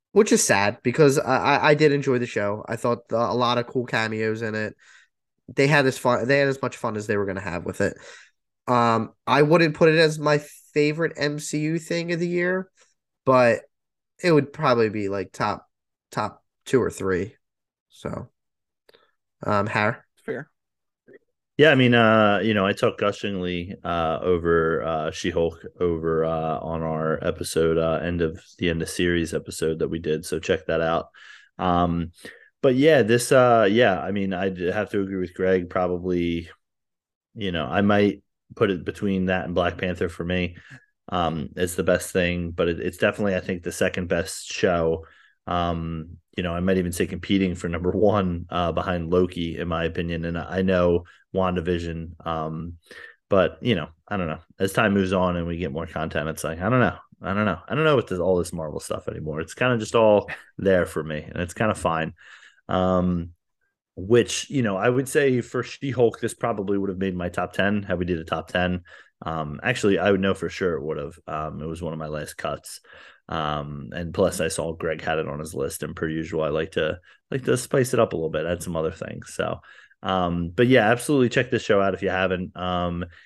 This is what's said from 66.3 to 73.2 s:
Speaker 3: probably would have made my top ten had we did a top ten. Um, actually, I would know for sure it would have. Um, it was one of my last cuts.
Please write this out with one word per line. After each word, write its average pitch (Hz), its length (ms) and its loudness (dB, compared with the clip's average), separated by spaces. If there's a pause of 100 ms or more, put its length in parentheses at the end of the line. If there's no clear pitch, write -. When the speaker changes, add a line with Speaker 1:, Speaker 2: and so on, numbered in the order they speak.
Speaker 3:
probably 101 440 -2
would 98 120 -2
have 90 80 -6
made 95 180 -2
my 87 120 -2
top 90 240 -4
ten 101 300 -2
had 104 160 -4
we 92 60 0
did 87 160 -4
a 80 40 -10
top 80 240 -6
ten. 90 340 -2 (400)
Um, 78 400 -6
actually, 104 360 0
I 92 120 2
would 98 100 2
know 98 120 0
for 85 160 -4
sure 87 280 -2
it 69 60 -6
would 76 140 -6
have. 76 300 -10
Um, 78 340 -8
it 76 60 -8
was 82 160 -8
one 80 100 -6
of 80 60 -10
my 78 80 -8
last 76 320 -10
cuts. - 420 -10 (480)